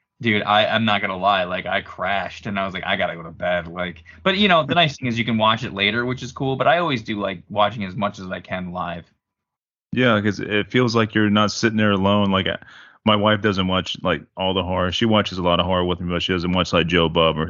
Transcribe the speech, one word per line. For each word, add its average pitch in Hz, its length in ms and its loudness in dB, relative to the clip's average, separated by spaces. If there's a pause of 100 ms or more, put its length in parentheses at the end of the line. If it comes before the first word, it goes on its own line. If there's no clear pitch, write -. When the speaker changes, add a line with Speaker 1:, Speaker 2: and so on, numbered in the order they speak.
(200)
Speaker 1:
"Dude, 107 220 0
I, 104 240 4
I'm 113 180 0
not 104 160 2
gonna 98 160 -4
lie, 95 280 2
like, 92 200 -6
I 95 160 -2
crashed," 92 640 -6
and 101 120 -4
I 95 80 -2
was 92 80 -8
like, 90 100 -8
"I 98 120 -2
gotta 87 180 -2
go 85 80 -14
to 82 80 -14
bed." 87 380 -4
Like, 87 360 -8 (180)
but, 190 140 2
you 202 120 4
know, 165 180 4
the 165 80 -2
nice 165 240 2
thing 131 100 -4
is 117 100 -2
you 117 60 0
can 117 140 0
watch 110 260 2
it 104 80 -8
later, 107 320 0
which 127 180 -6
is 123 100 -12
cool, 135 240 -4
but 127 100 2
I 151 120 6
always 147 240 -2
do 113 160 -6
like 98 300 -6
watching 104 360 0
as 92 120 -10
much 101 220 -4
as 92 120 -10
I 92 100 -8
can 92 320 -8
live. 87 340 -8 (840)
Speaker 2:
Yeah, 120 280 2
'cause 101 200 -2
it 101 300 -2
feels 123 240 2
like 110 200 0
you're 107 160 4
not 104 220 4
sitting 110 260 0
there 107 140 2
alone. 101 380 2
Like, 95 180 0
uh, - 100 -4 (480)
my 107 100 4
wife 104 240 2
doesn't 98 260 0
watch, 92 360 -2
like, 85 200 0 (140)
all 95 160 -2
the 92 100 0
horror. 90 300 -2
She 117 140 0
watches 107 320 2
a 92 40 -2
lot 87 160 4
of 87 60 2
horror 90 220 0
with 87 160 -2
me, 87 100 -4
but 85 100 -2
she 92 120 0
doesn't 90 180 0
watch, 90 220 0
like, 82 120 4
Joe 82 220 4
Bob 80 300 2
or 80 120 -2